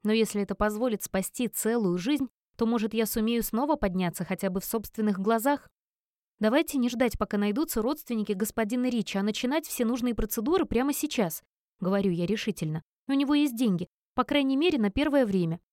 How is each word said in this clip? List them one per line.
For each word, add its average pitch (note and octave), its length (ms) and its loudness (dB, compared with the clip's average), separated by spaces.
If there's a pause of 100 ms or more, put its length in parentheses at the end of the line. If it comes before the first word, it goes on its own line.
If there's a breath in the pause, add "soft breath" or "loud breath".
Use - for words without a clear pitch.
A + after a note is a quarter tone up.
но G#3 80 2
если G#3+ 300 2
это G3 120 -4
позволит G#3+ 480 0
спасти - 460 -4
целую G#3+ 500 0
жизнь, C4 300 0 (300)
то, A#3 80 2
может, A3+ 280 0
я A3 120 2
сумею A3+ 360 0
снова C#4+ 340 0
подняться F#3 500 -2
хотя F#3+ 240 -4
бы F#3 100 -2
в - 60 -8
собственных G#3 540 -2
глазах? A3+ 500 0 (720)
"Давайте C4 380 2
не A#3+ 120 2
ждать, A#3+ 280 0
пока G#3 200 -2
найдутся G#3 440 0
родственники A3+ 520 -4
господина A3+ 560 -2
Ричи, A3+ 280 -2
а G3 60 0
начинать B3+ 420 -2
все - 200 -2
нужные A#3+ 280 0
процедуры A#3 520 0
прямо C4+ 280 0
сейчас", — - 480 -2 (380)
говорю G3 320 0
я F3 140 0
решительно. E3 580 -4 (240)
"У C4+ 60 0
него C#4 200 2
есть D4 220 2
деньги, G3+ 320 0 (260)
по B3+ 100 0
крайней C4+ 340 2
мере, D#4+ 200 2
на G#3 120 2
первое C#4 360 4
время. F3 360 0 (120)